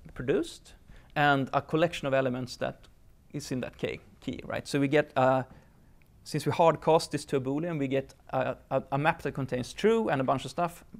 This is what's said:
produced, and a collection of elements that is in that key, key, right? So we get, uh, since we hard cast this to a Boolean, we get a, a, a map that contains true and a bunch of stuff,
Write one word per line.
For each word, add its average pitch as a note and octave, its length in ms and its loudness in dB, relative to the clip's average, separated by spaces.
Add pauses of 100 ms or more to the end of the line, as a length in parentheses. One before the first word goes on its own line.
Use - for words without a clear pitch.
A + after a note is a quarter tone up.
(140)
produced, E3+ 640 -4 (400)
and C#3+ 380 4
a C#3 80 2
collection D#3+ 460 0
of C3+ 60 -2
elements B2+ 440 0
that - 300 -6 (460)
is - 180 -8
in B2+ 100 -2
that - 160 -8
key, - 220 -4 (220)
key, - 240 -6
right? - 220 -6
So C#3+ 120 0
we C#3 80 2
get, D3 300 2
uh, C3 260 4 (800)
since - 220 -4
we D3 60 2
hard D#3+ 300 4
cast D#3+ 300 4
this - 140 -4
to C#3 120 0
a C3 40 0
Boolean, D3+ 380 -2
we C#3+ 80 0
get C#3 260 -2 (160)
a, B2+ 260 -2 (140)
a, C3+ 220 2
a C3+ 60 0
map D#3+ 260 0
that C#3 80 -4
contains B2+ 420 -6
true A3 360 2
and C#3 120 0
a - 20 0
bunch C3+ 220 0
of C3+ 60 -10
stuff, E3+ 340 -6 (140)